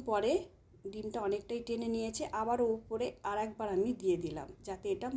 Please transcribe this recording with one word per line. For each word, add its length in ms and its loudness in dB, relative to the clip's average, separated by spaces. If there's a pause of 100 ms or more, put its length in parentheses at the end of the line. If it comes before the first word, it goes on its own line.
পরে 220 4 (600)
ডিমটা 360 -4
অনেকটাই 400 0
টেনে 280 0
নিয়েছে, 280 -2 (180)
আবারও 240 4 (120)
উপরে 300 -2 (220)
আর 160 0
একবার 300 -4
আমি 140 4 (120)
দিয়ে 240 4
দিলাম 220 -6 (200)
যাতে 180 -8 (100)
এটা 220 -4